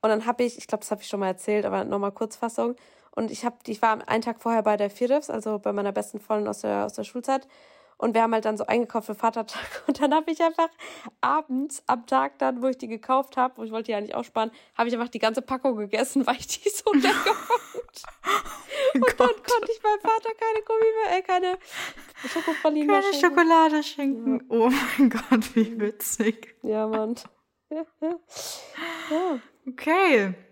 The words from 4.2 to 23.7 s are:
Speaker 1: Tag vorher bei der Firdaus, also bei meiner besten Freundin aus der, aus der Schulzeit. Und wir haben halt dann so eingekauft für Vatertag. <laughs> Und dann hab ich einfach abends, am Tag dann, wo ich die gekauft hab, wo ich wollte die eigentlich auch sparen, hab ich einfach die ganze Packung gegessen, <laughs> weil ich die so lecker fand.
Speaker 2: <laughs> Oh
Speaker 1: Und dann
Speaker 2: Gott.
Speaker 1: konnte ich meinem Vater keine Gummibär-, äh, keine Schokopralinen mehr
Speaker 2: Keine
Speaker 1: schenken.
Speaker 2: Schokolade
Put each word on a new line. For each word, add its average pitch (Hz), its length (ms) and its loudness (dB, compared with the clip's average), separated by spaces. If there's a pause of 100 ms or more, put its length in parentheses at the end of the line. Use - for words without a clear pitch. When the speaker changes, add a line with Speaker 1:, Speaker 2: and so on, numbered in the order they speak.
Speaker 1:
Tag 226 180 -6
vorher 226 220 0
bei 208 140 2
der 202 120 0
Firdaus, 247 420 0
also 214 280 -4
bei 208 140 -2
meiner 202 200 -2
besten 208 280 -6
Freundin 208 280 -2
aus 208 120 -6
der, 208 260 -2
aus 208 80 -8
der 214 100 -8
Schulzeit. 262 440 -4 (500)
Und 226 160 0
wir 226 80 4
haben 226 100 2
halt 220 140 0
dann 214 100 -2
so 208 80 -4
eingekauft 233 440 0
für 214 60 -6
Vatertag. 220 600 -4
<laughs> - 120 -8
Und 269 140 0
dann 285 140 4
hab 311 160 2
ich 320 120 -2
einfach 330 280 2 (500)
abends, 285 680 -2
am 247 200 0
Tag 269 320 0
dann, 254 240 0
wo 262 60 2
ich 254 100 -2
die 247 100 -10
gekauft 262 480 -2
hab, 254 220 0
wo 220 40 -10
ich 220 100 -10
wollte 226 160 -6
die 226 60 -2
eigentlich 208 200 -6
auch 240 100 -4
sparen, 226 260 -2 (240)
hab 233 120 0
ich 240 80 -2
einfach 233 160 -4
die 226 80 -10
ganze 220 240 0
Packung 262 340 -2
gegessen, 220 500 0
<laughs> - 0 -
weil 254 100 0
ich - 100 -12
die - 240 -4
so - 240 -2
lecker 370 400 4
fand. - 680 -4 (200)
Speaker 2:
<laughs> - 220 0 (480)
Oh 269 60 2
Speaker 1:
Und 494 220 4
dann 494 80 6
Speaker 2:
Gott. 427 200 -2
Speaker 1:
konnte 440 240 2
ich 440 120 -6
meinem 415 160 2
Vater 453 340 0
keine 440 300 -2
Gummibär-, 440 540 2
äh, 381 40 -2
keine 370 360 0 (680)
Schokopralinen 302 600 0
mehr 392 140 6
Speaker 2:
Keine 392 120 2
Speaker 1:
schenken. 294 220 4
Speaker 2:
Schokolade 320 480 6